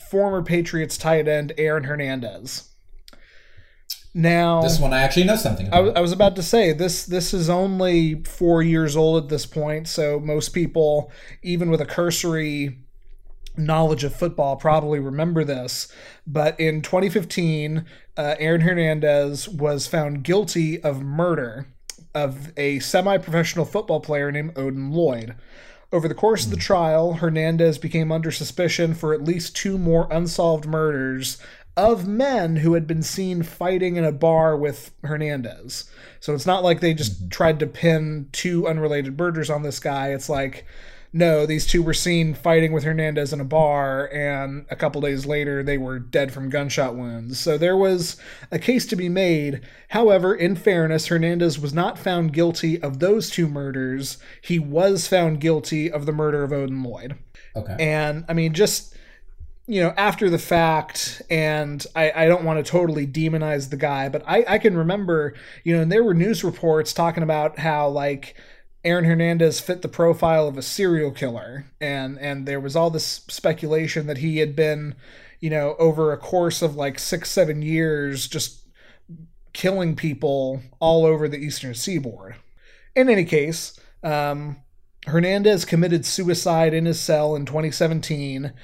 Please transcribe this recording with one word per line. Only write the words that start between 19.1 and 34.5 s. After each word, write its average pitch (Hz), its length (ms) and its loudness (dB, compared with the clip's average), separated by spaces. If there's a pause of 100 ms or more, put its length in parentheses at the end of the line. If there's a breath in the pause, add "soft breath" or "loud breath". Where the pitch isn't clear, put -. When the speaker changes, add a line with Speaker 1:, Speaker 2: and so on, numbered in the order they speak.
Speaker 1:
was 147 400 -2
found 147 360 -2
guilty 170 600 0
of 139 180 -2
murder 139 680 -2 (460)
of 143 420 -4
a 143 240 -2
semi-professional 175 840 0
football 185 340 -2
player 143 320 -2
named 151 260 -6
Odin 135 340 -4
Lloyd. 123 440 0 (560 loud breath)
Over 165 160 0
the 151 80 -4
course 202 300 2
of 104 60 -4
the 98 40 -4
Speaker 2:
Hmm. 87 60 -4
Speaker 1:
trial, 165 520 2
Hernandez 160 640 2
became 160 320 -2
under 160 220 -2
suspicion 165 600 -2
for 160 200 -2
at 147 120 -2
least 170 300 -2
two 196 220 -2
more 165 320 2
unsolved 165 560 0
murders 139 720 -2 (400 loud breath)
of 196 300 4
men 208 500 0
who 165 160 4
had 165 140 2
been 160 160 -2
seen 185 400 -4
fighting 175 540 -2
in 165 80 2
a 156 80 2
bar 160 420 4